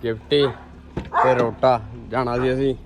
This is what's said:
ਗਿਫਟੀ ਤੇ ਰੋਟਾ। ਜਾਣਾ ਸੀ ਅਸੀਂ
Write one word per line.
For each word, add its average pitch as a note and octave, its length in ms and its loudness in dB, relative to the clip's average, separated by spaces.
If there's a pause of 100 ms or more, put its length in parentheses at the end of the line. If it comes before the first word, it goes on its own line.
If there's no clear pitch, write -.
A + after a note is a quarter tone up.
ਗਿਫਟੀ C3 440 0 (500)
ਤੇ - 360 2
ਰੋਟਾ। A#2+ 480 2 (280)
ਜਾਣਾ B2 280 -2
ਸੀ B2+ 160 2
ਅਸੀਂ C3 220 0 (100)